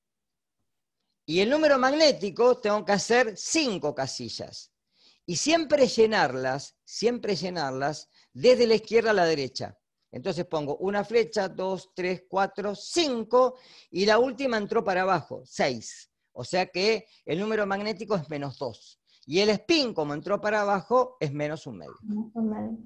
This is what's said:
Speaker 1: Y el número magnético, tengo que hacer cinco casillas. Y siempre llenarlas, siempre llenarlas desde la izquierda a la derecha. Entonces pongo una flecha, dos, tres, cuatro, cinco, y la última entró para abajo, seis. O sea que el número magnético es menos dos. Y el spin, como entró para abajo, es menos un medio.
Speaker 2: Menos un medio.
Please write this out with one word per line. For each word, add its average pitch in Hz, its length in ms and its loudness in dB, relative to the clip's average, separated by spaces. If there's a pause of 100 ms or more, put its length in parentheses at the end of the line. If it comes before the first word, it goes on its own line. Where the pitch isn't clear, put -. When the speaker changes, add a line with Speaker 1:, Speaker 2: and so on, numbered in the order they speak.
(1300)
Speaker 1:
Y 160 140 -2
el 208 100 2
número 294 280 4
magnético, 247 840 2
tengo 208 240 0
que - 80 -2
hacer 220 460 2
cinco 190 560 -2
casillas. - 760 -10 (540)
Y 175 100 -6
siempre 294 520 4
llenarlas, 139 960 0
siempre 208 520 -2
llenarlas 151 760 -4 (240)
desde 233 340 6
la 220 80 4
izquierda 214 360 2
a - 20 4
la 185 120 4
derecha. 135 540 -4 (320)
Entonces 170 340 -6
pongo 147 320 -4
una 196 260 -2
flecha, 220 440 0
dos, 185 480 -6
tres, 180 320 -4
cuatro, 196 480 -2
cinco, 247 840 0 (320)
y 185 160 0
la 220 140 6
última 254 380 0
entró 220 260 0
para 185 200 2
abajo, 151 420 -2
seis. - 640 -4 (240)
O 123 100 -12
sea 180 240 0
que 214 400 0 (180)
el 156 140 -2
número 214 280 -2
magnético 208 480 -4
es 151 140 -4
menos 143 280 -8
dos. - 420 -10 (280)
Y 156 120 0
el 214 100 4
spin, 233 440 0
como 147 220 -2
entró 180 260 -4
para 208 200 0
abajo, 202 580 0
es 151 120 -2
menos 151 360 -6
un 107 100 -12
medio. 73 240 -18
Speaker 2:
Menos 214 320 -8
un 226 160 -2
medio. 214 360 -6